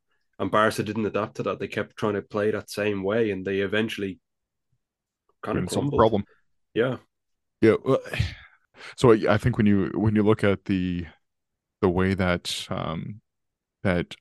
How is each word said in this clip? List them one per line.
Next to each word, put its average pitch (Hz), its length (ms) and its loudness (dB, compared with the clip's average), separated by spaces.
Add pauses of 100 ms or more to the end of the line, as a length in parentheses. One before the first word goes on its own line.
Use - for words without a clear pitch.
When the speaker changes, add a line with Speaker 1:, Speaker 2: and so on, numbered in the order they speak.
(400)
Speaker 1:
and 101 100 -4
Barca 107 320 2
didn't 104 260 -4
adapt 104 280 -4
to - 80 -8
that. 98 160 -4
They 98 80 -6
kept - 300 -8
trying 107 160 -2
to 101 80 -2
play 107 300 -2
that 104 180 -8
same 101 340 -4
way, 107 280 0
and 92 120 -6
they 98 160 -2
eventually 101 600 -4 (1200)
kind 107 140 -4
of 95 80 -2
Speaker 2:
Didn't 92 80 -8
solve 131 180 -2
the 131 60 0
Speaker 1:
crumbled. - 20 2
Speaker 2:
problem. 110 240 4 (500)
Speaker 1:
Yeah. 117 240 -2 (640)
Speaker 2:
Yeah. 110 220 6
Well, 131 160 2 (480)
<sighs> - 480 -20
so 127 180 6
I, 98 200 4
I 107 40 4
think 120 200 -2
when 110 80 2
you, 98 300 2
when 107 200 0
you 107 80 4
look 107 200 2
at 101 220 0
the, 90 400 -2 (760)
the 98 80 4
way 92 240 2
that, 90 560 -2
um, 90 520 -8 (640)
that 87 380 -2